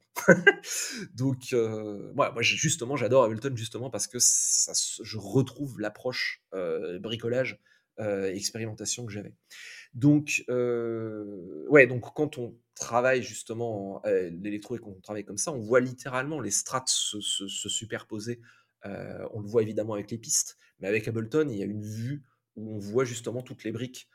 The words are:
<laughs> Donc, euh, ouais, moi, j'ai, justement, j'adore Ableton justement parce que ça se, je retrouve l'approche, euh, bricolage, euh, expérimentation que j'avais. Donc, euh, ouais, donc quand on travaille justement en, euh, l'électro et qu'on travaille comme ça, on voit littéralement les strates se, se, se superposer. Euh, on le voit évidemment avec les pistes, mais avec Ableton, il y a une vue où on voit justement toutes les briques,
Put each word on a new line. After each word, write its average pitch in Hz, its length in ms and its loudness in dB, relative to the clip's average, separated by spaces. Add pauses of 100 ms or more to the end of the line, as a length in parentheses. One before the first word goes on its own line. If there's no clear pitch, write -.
(260)
<laughs> - 880 4
Donc, 131 380 -2
euh, 107 600 -2
ouais, 123 180 0
moi, 120 100 -2
j'ai, 113 140 4
justement, 127 400 0
j'adore 120 280 6
Ableton 113 320 0
justement 113 340 -8
parce 107 160 -4
que 123 140 -10
ça - 540 4
se, - 280 -2
je 107 160 -8
retrouve 123 600 0
l'approche, - 640 -4 (100)
euh, 87 460 -2
bricolage, 117 600 -2 (400)
euh, 98 320 0
expérimentation 110 760 -6
que 104 60 -8
j'avais. 101 220 -10 (600)
Donc, 147 540 4
euh, 110 1200 -4
ouais, 135 180 12
donc 120 280 -4
quand 147 240 -2
on 120 200 -10 (160)
travaille 123 480 2
justement 107 720 -6
en, - 100 -12
euh, 92 240 2
l'électro 104 460 -6
et - 40 -10
qu'on 101 200 -16
travaille 104 240 -10
comme 104 140 -10
ça, 170 140 -4
on 131 80 -6
voit 113 200 6
littéralement 131 600 -4
les 104 100 -4
strates - 380 -2
se, - 320 -2
se, 98 260 -4
se 101 220 -8
superposer. 110 720 -6 (460)
Euh, 98 460 -10
on 110 80 -6
le 104 60 -8
voit 113 160 6
évidemment 107 320 0
avec 104 160 -6
les 117 80 -4
pistes, - 380 -2 (220)
mais 92 100 -4
avec 110 200 2
Ableton, 113 400 0
il 110 100 -4
y 98 40 -2
a 98 40 -2
une 104 180 -4
vue 113 400 -6 (320)
où 110 180 -10
on 107 40 -6
voit 104 260 0
justement 117 380 -6
toutes - 200 -16
les 107 100 -4
briques, 127 420 -8